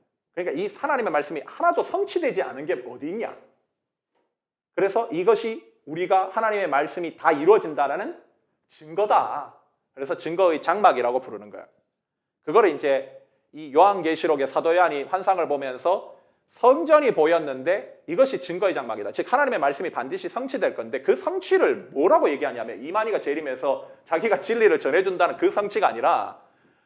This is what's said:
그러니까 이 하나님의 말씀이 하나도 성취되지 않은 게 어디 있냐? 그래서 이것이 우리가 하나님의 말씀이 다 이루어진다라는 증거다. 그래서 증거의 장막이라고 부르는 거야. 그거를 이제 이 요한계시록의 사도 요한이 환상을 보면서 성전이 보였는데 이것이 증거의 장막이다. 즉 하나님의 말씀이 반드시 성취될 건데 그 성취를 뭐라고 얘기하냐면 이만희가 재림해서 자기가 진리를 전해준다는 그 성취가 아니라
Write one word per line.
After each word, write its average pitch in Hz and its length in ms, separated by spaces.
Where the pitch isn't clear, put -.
그러니까 170 260
이 202 140
하나님의 262 380
말씀이 147 320
하나도 339 380
성취되지 330 600
않은 139 240
게 156 220
어디 117 200
있냐? 196 280
그래서 196 360
이것이 220 580
우리가 185 440
하나님의 208 380
말씀이 156 480
다 160 160
이루어진다라는 160 880
증거다. 156 840
그래서 139 220
증거의 170 460
장막이라고 131 580
부르는 107 300
거야. 98 160
그거를 190 260
이제 139 480
이 147 220
요한계시록의 160 720
사도 156 300
요한이 151 280
환상을 185 440
보면서 139 680
성전이 285 600
보였는데 160 920
이것이 196 340
증거의 180 340
장막이다. 110 380
즉 - 200
하나님의 254 280
말씀이 147 300
반드시 160 380
성취될 226 460
건데 117 280
그 220 140
성취를 311 760
뭐라고 226 380
얘기하냐면 120 520
이만희가 196 380
재림해서 143 680
자기가 180 360
진리를 214 380
전해준다는 175 580
그 180 140
성취가 202 360
아니라 117 540